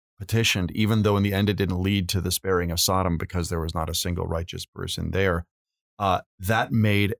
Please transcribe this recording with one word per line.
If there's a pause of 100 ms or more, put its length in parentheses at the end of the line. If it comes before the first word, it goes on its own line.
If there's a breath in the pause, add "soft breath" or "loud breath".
(180)
petitioned,
even
though
in
the
end
it
didn't
lead
to
the
sparing
of
Sodom
because
there
was
not
a
single
righteous
person
there, (540)
uh, (180)
that
made